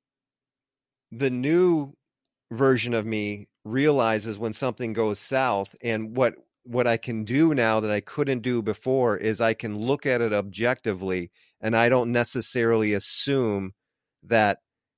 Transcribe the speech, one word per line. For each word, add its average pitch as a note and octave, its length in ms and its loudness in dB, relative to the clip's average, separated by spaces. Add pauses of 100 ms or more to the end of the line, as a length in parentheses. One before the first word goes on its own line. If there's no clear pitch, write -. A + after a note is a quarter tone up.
(1120)
the C3 180 -2
new D3 640 0 (580)
version A#2+ 420 2
of A2 120 0
me G#2 420 -4 (160)
realizes A2+ 760 0
when A2 140 -4
something A#2+ 400 -6
goes G#2+ 260 0
south, B2 640 -2
and A2 320 -4
what, B2 200 2 (280)
what B2 240 0
I A#2 100 2
can A2 280 -6
do D3+ 280 4
now A2+ 260 2
that G#2+ 120 -2
I G#2 100 -2
couldn't C#3 400 -4
do B2 200 0
before A2+ 560 0
is A2 240 -2
I A2+ 120 2
can G#2+ 260 -8
look B2+ 260 -2
at B2+ 160 2
it A2 120 0
objectively, G2 1000 -2 (280)
and A2 160 -2
I A#2 140 4
don't B2 220 2
necessarily A#2 840 0
assume G2+ 800 -2 (500)
that G#2 360 2 (380)